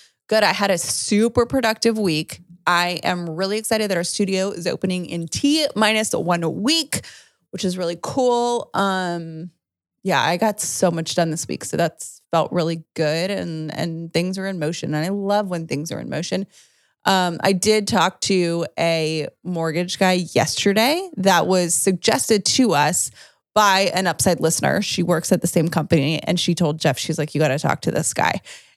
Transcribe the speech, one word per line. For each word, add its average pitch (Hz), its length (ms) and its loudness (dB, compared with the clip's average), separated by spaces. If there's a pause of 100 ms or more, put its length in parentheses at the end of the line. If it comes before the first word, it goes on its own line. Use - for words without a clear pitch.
(280)
good. 214 160 2
I 175 80 4
had 196 180 0
a 180 80 2
super 233 680 0
productive 226 520 0
week. 160 420 -2 (260)
I 175 380 0
am 175 260 -2
really 190 280 -4
excited 214 320 -2
that 185 60 0
our 175 80 0
studio 190 460 -2
is 175 160 -8
opening 180 400 -2
in 170 220 -6
T 294 380 0 (100)
minus 220 360 2
one 170 500 -2
week, 311 400 0 (480)
which 196 140 -8
is 180 140 -2
really 175 240 -4
cool. 240 720 0
Um, 175 760 -2 (520)
yeah, 160 180 2
I 160 160 2
got 208 240 0
so - 300 0
much 165 240 -4
done 165 160 2
this 160 180 -4
week. - 160 -8
So - 120 -6
that's - 460 -4 (100)
felt 165 200 0
really 165 300 -2 (120)
good, 165 360 0
and, 165 440 -6
and 165 380 -6
things 180 240 0
are 190 100 -6
in 190 120 -6
motion. 151 360 -4
And 151 100 0
I 180 60 -2
love 202 380 0
when 165 200 -4
things 147 240 -4
are - 80 -8
in - 100 -10
motion. 175 360 -4 (580)
Um, 185 360 2
I 196 120 2
did 208 340 2
talk 190 360 2
to 170 440 0 (100)
a 160 520 0 (160)
mortgage 175 560 -2
guy 185 240 4 (100)
yesterday 240 760 2 (100)
that 180 280 4
was 180 260 2
suggested 214 720 2
to 233 280 4
us 147 380 0 (420)
by 196 400 4
an 185 140 0
Upside 170 320 2
listener. 160 420 2
She 180 220 -2
works 170 260 0
at 185 100 4
the - 60 -2
same 170 220 2
company, 156 560 2
and 180 140 0
she - 180 0
told 160 240 0
Jeff, 139 180 2
she's 156 180 -4
like, 156 160 -4
"You - 80 -2
gotta 147 200 2
talk - 220 0
to - 100 -2
this - 200 -2
guy." - 280 0 (360)